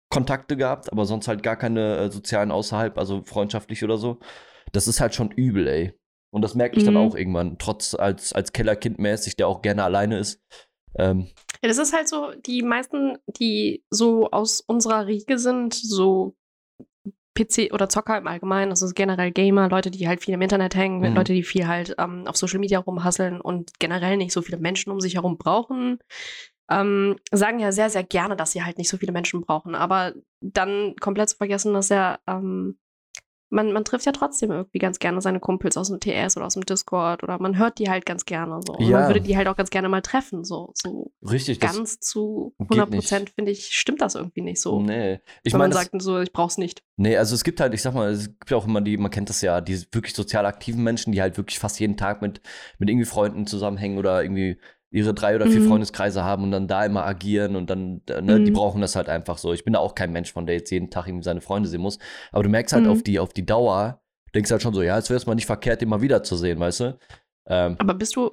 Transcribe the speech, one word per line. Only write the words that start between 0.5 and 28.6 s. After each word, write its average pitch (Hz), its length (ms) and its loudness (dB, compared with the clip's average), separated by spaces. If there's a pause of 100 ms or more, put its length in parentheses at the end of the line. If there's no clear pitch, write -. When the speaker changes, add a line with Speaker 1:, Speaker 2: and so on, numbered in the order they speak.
Speaker 1:
gehabt, 135 380 -2
aber 104 120 2
sonst 107 220 -2
halt 107 160 -2
gar 113 140 -2
keine, 110 400 0
äh, 101 120 0
sozialen 104 420 -2
außerhalb, 107 460 -2
also 98 280 -2
freundschaftlich 107 580 -4
oder 110 140 2
so. 120 220 -4 (520)
Das 101 160 2
ist 113 140 2
halt 117 120 2
schon 110 180 0
übel, 101 360 2
ey. 82 320 0 (340)
Und 104 80 0
das 107 140 0
merk 120 220 2
ich 214 80 6
dann 104 80 6
Speaker 2:
Mhm. 104 80 6
Speaker 1:
auch 110 140 2
irgendwann, 90 420 -2
trotz - 380 -6
als, 98 360 -2
als - 220 -4
Kellerkind-mäßig, 107 840 -2
der 92 140 2
auch 95 120 -2
gerne 104 220 2
alleine 101 360 2
ist. - 220 -6 (560)
Ähm, 92 300 2 (340)
Speaker 2:
Ja, 240 60 0
das 226 120 2
ist 294 140 0
halt 320 140 0
so, 294 240 -4 (140)
die 247 160 -2
meisten, 254 560 0 (100)
die 214 640 0
so 226 420 4
aus 214 300 0
unserer 226 440 2
Riege 214 320 0
sind, 247 360 0
so 190 600 2 (1040)
P 220 100 2
C - 260 2
oder 196 160 0
Zocker 220 280 0
im 180 100 -6
Allgemeinen, 190 440 0
also 180 240 0
generell 185 340 2
Gamer, 196 400 6
Leute, 190 220 2
die 185 160 -4
halt 175 140 0
viel 196 120 -2
im 180 80 0
Internet 190 320 2
hängen, 185 360 0
Speaker 1:
Mhm. - 80 2
Speaker 2:
Leute, 185 160 2
die 180 100 2
viel 175 240 -2
halt, 175 300 -4
ähm, 180 300 -4
auf - 100 -6
Social 190 220 0
Media 196 200 2
rumhasseln 180 600 -2
und 175 360 -6
generell 180 380 0
nicht 185 160 -2
so 175 100 0
viele 170 160 -6
Menschen 180 320 -4
um 196 120 -4
sich 185 140 -2
herum 180 220 0
brauchen, 247 640 0 (720)
ähm, 196 460 2 (160)
sagen 214 260 2
ja 202 140 0
sehr, 214 160 2
sehr 190 160 -2
gerne, 185 320 -2
dass 160 160 -2
sie 175 100 -4